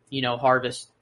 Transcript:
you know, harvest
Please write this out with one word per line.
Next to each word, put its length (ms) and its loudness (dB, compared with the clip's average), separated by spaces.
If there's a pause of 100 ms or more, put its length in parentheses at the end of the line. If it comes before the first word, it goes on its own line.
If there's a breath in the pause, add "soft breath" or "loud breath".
(100)
you 120 -4
know, 140 0
harvest 540 0 (120)